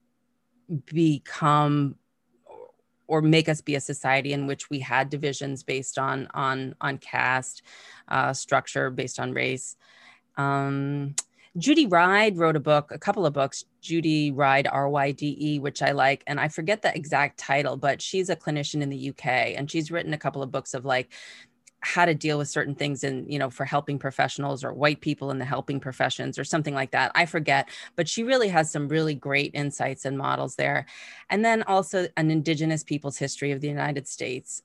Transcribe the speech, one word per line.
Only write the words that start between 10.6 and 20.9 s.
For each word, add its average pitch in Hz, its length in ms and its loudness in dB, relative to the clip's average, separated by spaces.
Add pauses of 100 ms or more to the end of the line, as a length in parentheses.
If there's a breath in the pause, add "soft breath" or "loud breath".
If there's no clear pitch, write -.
Judy 277 300 4
Ryde 190 500 6
wrote 160 200 4
a 143 40 2
book, 151 320 4
a 147 60 -8
couple 202 260 0
of 143 80 4
books, 139 320 -2 (160)
Judy 156 500 2
Ryde, 139 400 4
R 139 200 2
Y 143 220 2
D 147 280 -4
E, 151 180 0
which 135 220 -6
I 143 120 2
like. 139 340 4
And 143 120 -4
I 143 100 0
forget 170 340 -2
the - 120 2
exact 143 440 0
title, 139 400 0
but 135 240 0
she's 185 260 -2
a 165 80 0
clinician 147 460 -4
in 139 80 -2
the 139 60 -6
U 131 180 -8
K. 123 420 0
And 143 140 -6
she's 160 200 -2
written 165 220 -4
a 151 60 -4
couple 156 240 -4
of 131 80 -6
books 135 240 -6
of, 127 100 -6
like, 127 280 0 (680 loud breath)